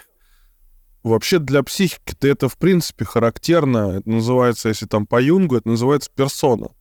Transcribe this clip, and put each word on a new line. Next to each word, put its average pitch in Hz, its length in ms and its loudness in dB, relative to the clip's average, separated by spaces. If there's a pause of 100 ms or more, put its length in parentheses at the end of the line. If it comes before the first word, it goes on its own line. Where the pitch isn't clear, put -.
(1040)
вообще 113 360 0
для 139 240 0
психики-то - 640 -4
это, 139 220 0
в - 80 -10
принципе, 170 480 0
характерно. 117 920 0
Это 104 100 -8
называется, 117 600 0
если 107 180 -4
там 104 200 -2
по 120 140 2
Юнгу, 156 360 2
это 113 120 -2
называется 123 460 0
персона. 135 540 0 (120)